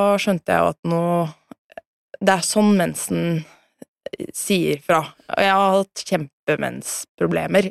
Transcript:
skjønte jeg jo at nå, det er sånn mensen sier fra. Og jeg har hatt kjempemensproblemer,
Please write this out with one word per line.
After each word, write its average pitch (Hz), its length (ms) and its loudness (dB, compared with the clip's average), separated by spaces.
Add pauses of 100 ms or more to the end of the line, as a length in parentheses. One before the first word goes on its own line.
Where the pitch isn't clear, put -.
(200)
skjønte - 320 -2
jeg 170 120 4
jo 170 100 2
at - 60 -16 (100)
nå, 170 120 0 (1160)
det 190 140 4
er 175 100 0
sånn 214 320 4
mensen 170 680 -2 (920)
sier 156 480 -2
fra. 165 160 2 (260)
Og - 160 -2
jeg 196 100 4
har 190 260 4
hatt - 260 -4
kjempemensproblemer, 160 1700 -2